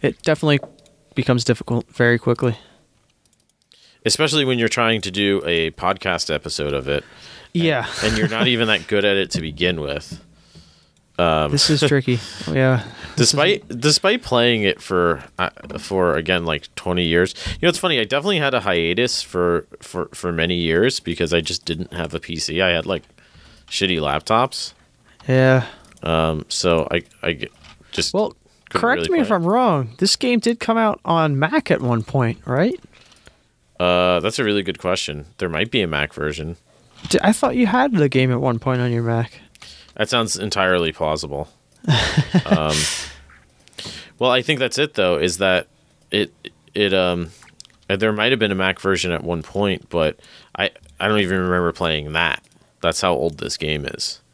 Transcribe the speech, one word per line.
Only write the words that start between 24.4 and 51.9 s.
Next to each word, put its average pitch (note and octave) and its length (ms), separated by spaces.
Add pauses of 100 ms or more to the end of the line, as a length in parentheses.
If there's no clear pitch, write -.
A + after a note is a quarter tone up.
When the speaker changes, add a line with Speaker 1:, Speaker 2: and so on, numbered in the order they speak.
Speaker 1:
Yeah. C3 380 (360)
Speaker 2:
Um, D#2+ 460
so E2 420
I, E2+ 120 (200)
I E2+ 120
g-, - 140 (440)
just - 220
Speaker 1:
Well, G3+ 200 (360)
Speaker 2:
couldn't - 100
Speaker 1:
correct A#3+ 200
Speaker 2:
really F#4+ 100
Speaker 1:
me F4 60
Speaker 2:
play E4 60
Speaker 1:
if G#3+ 80
Speaker 2:
it. A3 40
Speaker 1:
I'm E3+ 100
wrong. F3+ 540
This G3 180
game B3 220
did A#3 200
come A3+ 200
out A3 260
on D#3 340
Mac A3+ 320
at D#3 120
one A#2+ 200
point, A#2+ 440
right? F3 340 (960)
Speaker 2:
Uh, F2+ 420
that's G#2 180
a A2 60
really G#2 180
good F2 160
question. D2+ 480 (100)
There F2+ 140
might F2+ 200
be A#2+ 120
a F2+ 60
Mac D2+ 260
version. D2+ 420 (540)
Speaker 1:
Di-, F3+ 120
I G3+ 100
thought B3 240
you B3 100
had B3+ 260
the D#3 160
game C3 240
at A#2+ 80
one B2 180
point B2+ 220
on B2 100
your A#2 120
Mac. A#2 400 (540)
Speaker 2:
That G#2+ 120
sounds A#2 300
entirely F#2 540
plausible. D2+ 560 (380)
Speaker 1:
<laughs> - 20 (580)
Speaker 2:
Um, D#2 280 (1400)
well, B2+ 120
I B2+ 120
think D3 180
that's B2+ 180
it, D3+ 160
though, F2+ 220
is E2+ 220
that F#2 280 (440)
it, G2+ 220 (420)
it, G2+ 180
um, F2 380 (580)
uh, G2 80
there G#2+ 160
might G#2+ 200
have C3 60
been G#2+ 140
a - 40
Mac F#2+ 240
version F2+ 320
at E2 120
one E2+ 180
point, G2 460
but E2 300 (400)
I, G2 120 (280)
I F#2+ 100
don't G#2+ 120
even F#2+ 180
remember F2+ 340
playing D2+ 400